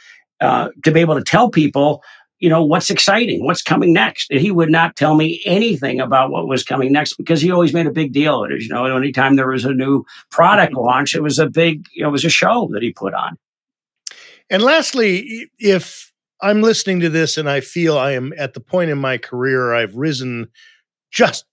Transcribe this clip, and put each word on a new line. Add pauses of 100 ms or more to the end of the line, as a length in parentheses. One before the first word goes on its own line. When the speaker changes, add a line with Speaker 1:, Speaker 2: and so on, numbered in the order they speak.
(420)
Speaker 1:
uh, (140)
to
be
able
to
tell
people, (360)
you
know,
what's
exciting,
what's
coming
next."
And
he
would
not
tell
me
anything
about
what
was
coming
next
because
he
always
made
a
big
deal
of
it.
As
you
know, (120)
anytime
there
was
a
new (260)
product
launch,
it
was
a
big,
you
know,
it
was
a
show
that
he
put
on. (1120)
Speaker 2:
And
lastly,
i-, (120)
if (300)
I'm
listening
to
this
and
I
feel
I
am
at
the
point
in
my
career
I've
risen (600)
just